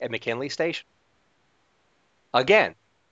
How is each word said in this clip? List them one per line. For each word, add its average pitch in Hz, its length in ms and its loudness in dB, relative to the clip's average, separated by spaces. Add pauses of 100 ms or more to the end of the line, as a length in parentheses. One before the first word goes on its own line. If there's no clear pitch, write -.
at 123 100 -8
McKinley 117 380 -6
Station. 160 380 -4 (1500)
Again, 131 420 4 (380)